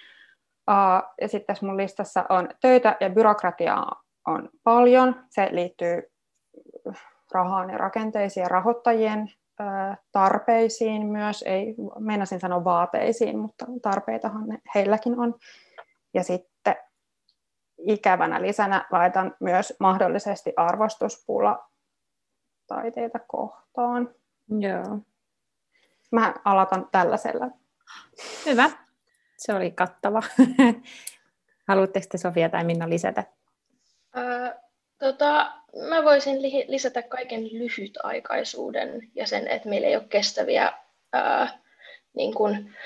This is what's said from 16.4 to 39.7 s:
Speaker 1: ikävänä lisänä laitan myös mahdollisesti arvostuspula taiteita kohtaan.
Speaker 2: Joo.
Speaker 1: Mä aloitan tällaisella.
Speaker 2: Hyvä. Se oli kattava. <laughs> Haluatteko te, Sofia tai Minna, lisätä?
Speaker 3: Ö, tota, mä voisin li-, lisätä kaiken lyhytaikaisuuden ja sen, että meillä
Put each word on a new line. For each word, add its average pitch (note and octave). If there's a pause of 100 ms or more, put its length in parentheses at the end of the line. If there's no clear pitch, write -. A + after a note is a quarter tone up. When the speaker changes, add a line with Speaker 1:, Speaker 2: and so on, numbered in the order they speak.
Speaker 1:
ikävänä F3+
lisänä G3
laitan F#3
myös F#3
mahdollisesti F#3+
arvostuspula G#3 (1000)
taiteita A#3
kohtaan. A#3+ (440)
Speaker 2:
Joo. G3 (1120)
Speaker 1:
Mä A3+ (120)
aloitan F#3+
tällaisella. - (960)
Speaker 2:
Hyvä. C4+ (640)
Se -
oli F#3
kattava. G#3 (760)
<laughs> -
Haluatteko F#3+
te, F#3
Sofia E3+
tai E3+
Minna, E3+
lisätä? F3 (960)
Speaker 3:
Ö, B3 (440)
tota, D4 (380)
mä D#4+
voisin C#4
li-, C4+
lisätä C4
kaiken A#3+
lyhytaikaisuuden -
ja G#3+
sen, -
että -
meillä -